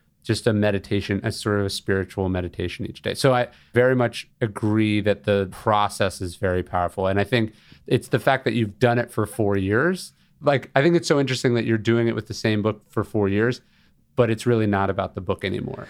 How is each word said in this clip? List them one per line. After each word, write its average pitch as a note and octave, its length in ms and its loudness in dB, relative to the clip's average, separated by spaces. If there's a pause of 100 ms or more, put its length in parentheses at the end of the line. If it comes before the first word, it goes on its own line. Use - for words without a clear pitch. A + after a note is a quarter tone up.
(220)
just - 240 -2
a A2+ 80 2
meditation, G2+ 680 0
a A2 80 -2
sort G#2 300 -2
of G2+ 60 0
a G2 40 -4
spiritual F#2+ 600 -2
meditation F2+ 560 -6
each - 160 -14
day. F#2+ 100 -4
So C3 220 2
I B2 140 0 (260)
very B2+ 200 4
much B2 320 -2 (140)
agree G#2+ 600 0
that G2+ 220 0
the G2+ 280 2
process G#2 680 0
is F2+ 140 -8
very F#2 260 0
powerful. F2+ 460 -2
And G2+ 120 2
I G2+ 40 2
think A2 280 -2 (340)
it's B2 220 0
the B2 100 0
fact C3+ 260 2
that A2+ 100 -2
you've A2 240 -2
done A#2+ 200 4
it A#2 140 -2
for G#2+ 140 -2
four G2+ 320 0
years. B2 560 0 (260)
Like, C#3+ 340 0
I C3+ 80 4
think E3+ 140 4
it's E3+ 120 -2
so C#3+ 120 4
interesting B2+ 340 0
that A2+ 120 0
you're A2+ 100 2
doing A#2 320 2
it A2+ 60 -2
with A2+ 140 -6
the - 60 -8
same G#2+ 280 0
book G#2 280 -4
for G#2 140 -2
four G2+ 240 0
years, A2 320 0 (560)
but A#2 140 4
it's A2+ 160 -4
really A2+ 200 2
not G2 220 0
about F#2+ 260 -4
the G2 60 -10
book F#2 240 -6
anymore. - 460 -6